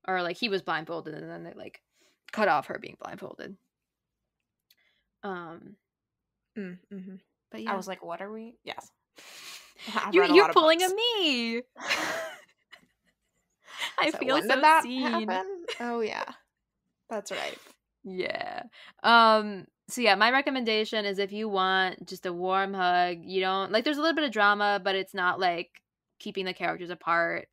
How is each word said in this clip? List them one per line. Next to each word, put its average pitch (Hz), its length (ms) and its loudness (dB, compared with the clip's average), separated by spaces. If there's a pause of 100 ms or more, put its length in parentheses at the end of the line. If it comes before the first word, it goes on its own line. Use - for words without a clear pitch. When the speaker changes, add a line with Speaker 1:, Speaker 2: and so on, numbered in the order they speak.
Speaker 1:
Or, 185 140 0
like, 175 140 -4
he 240 120 -4
was 190 140 -2
blindfolded, 160 520 -6
and 160 160 -12
then 170 140 -14
they, 170 80 -16
like, - 280 -18 (520)
cut 214 160 2
off 147 180 2
her - 120 -8
being - 220 -14
blindfolded. - 560 -14 (1700)
Um, 180 540 -12 (800)
Speaker 2:
Mm, 185 220 -10 (140)
mm-hmm. 190 220 -14 (360)
Speaker 1:
but 226 160 -14
Speaker 2:
I 220 60 -4
Speaker 1:
yeah. 196 40 -2
Speaker 2:
was 185 120 -8
like, 175 160 -12
"What 170 180 -10
are 202 80 -12
we?" 220 240 -16 (100)
Yes. - 260 -14 (960)
<laughs> 214 80 -12
I've 220 180 -4
Speaker 1:
You, 339 40 4
Speaker 2:
read 359 140 6
a 302 40 6
Speaker 1:
you're - 20 12
Speaker 2:
lot 392 140 10
of - 40 -2
Speaker 1:
pulling 330 300 8
a - 20 2
Speaker 2:
books. - 20 2
Speaker 1:
me. 320 760 0 (140)
Speaker 2:
<laughs> - 100 -12 (2000)
Speaker 1:
I 302 120 2
Speaker 2:
So - 20 -6
Speaker 1:
feel - 160 -4
Speaker 2:
when 269 140 2
Speaker 1:
so 247 140 2
Speaker 2:
did 277 60 2
that 311 200 8
Speaker 1:
seen. 240 460 -2
Speaker 2:
happen? 339 360 -4 (160)
Oh, 240 200 -4
yeah. - 240 -4 (840)
That's 214 200 -10
right. - 280 -8 (460)
Speaker 1:
Yeah. - 600 -6 (380)
Um, 214 640 6 (220)
so - 120 -8
yeah, 208 140 6
my 214 160 4
recommendation 226 760 0
is 196 140 -4
if 196 140 -2
you 214 160 -6
want 190 580 0
just 190 200 -12
a 180 60 -4
warm 190 420 0
hug, 180 500 2
you 185 160 -2
don't, 190 320 0
like, 233 120 2
there's 302 140 0
a - 20 -4
little 311 160 2
bit 311 80 0
of 233 80 -2
drama, 208 500 4
but 190 120 0
it's 190 200 -4
not, 180 260 0
like, 175 300 0 (480)
keeping 190 260 -6
the 180 100 -4
characters 170 360 -4
apart. 170 640 -2